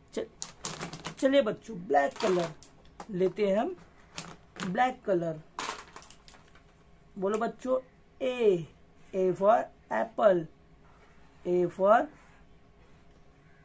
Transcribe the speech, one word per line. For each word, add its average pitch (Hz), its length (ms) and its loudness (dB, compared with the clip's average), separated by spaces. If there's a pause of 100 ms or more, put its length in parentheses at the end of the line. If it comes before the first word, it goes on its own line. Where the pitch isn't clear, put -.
(140)
च-, - 140 -8 (920)
चलिए 277 220 4
बच्चों, 214 360 -4 (100)
black 139 300 2
color 180 320 0 (640)
लेते 185 360 0
हैं 190 100 2
हम, 330 180 -2 (880)
black 247 400 -2
color। 170 340 -2 (1800)
बोलो 202 180 -2
बच्चों, 233 420 -2 (420)
A, 226 440 2 (480)
A 185 200 2
for 214 320 4 (260)
apple, 208 540 2 (1000)
A 180 220 2
for 208 400 4 (1600)